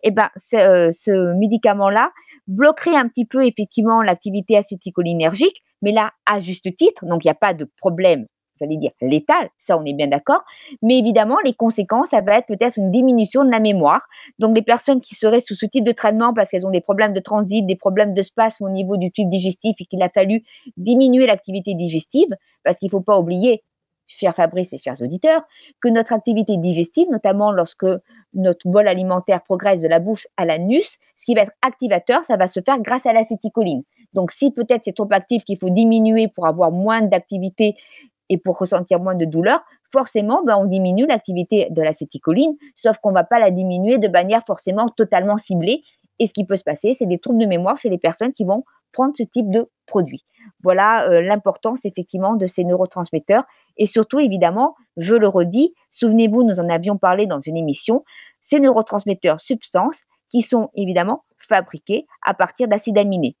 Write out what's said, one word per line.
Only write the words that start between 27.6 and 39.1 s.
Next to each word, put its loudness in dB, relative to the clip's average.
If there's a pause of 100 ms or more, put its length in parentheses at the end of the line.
notre 0
bol 4
alimentaire 0
progresse 0
de 0
la 4
bouche -4
à -2
l'anus, -2 (180)
ce -20
qui 0
va 4
être 2 (100)
activateur, 0
ça 0
va 2
se -6
faire 0
grâce -2
à 2
l'acétylcholine. -2 (300)
Donc, -2
si 0
peut-être -2
c'est -8
trop -6
actif 0
qu'il -6
faut -4
diminuer 4
pour -4
avoir 2
moins 0
d'activité -2 (520)
et 0
pour -4
ressentir 0
moins -2